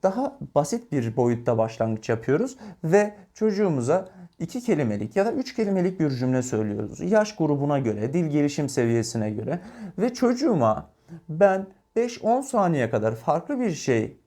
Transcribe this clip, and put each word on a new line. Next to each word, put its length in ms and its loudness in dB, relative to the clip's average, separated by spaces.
daha 340 0
basit 360 -2
bir 240 -2
boyutta 420 2
başlangıç 520 -2
yapıyoruz 480 0
ve 320 2
çocuğumuza 760 0
iki 220 -6
kelimelik 540 -2
ya 100 2
da 60 0
üç 240 -6
kelimelik 440 0
bir 100 2
cümle 320 0
söylüyoruz. 720 -2
Yaş 240 2
grubuna 440 2
göre, 340 -2
dil 120 2
gelişim 440 0
seviyesine 600 0
göre 300 -4
ve 160 0
çocuğuma 760 2
ben 380 2
beş 280 -2
on 180 2
saniye 480 2
kadar 260 0
farklı 440 -2
bir 120 0
şey 560 0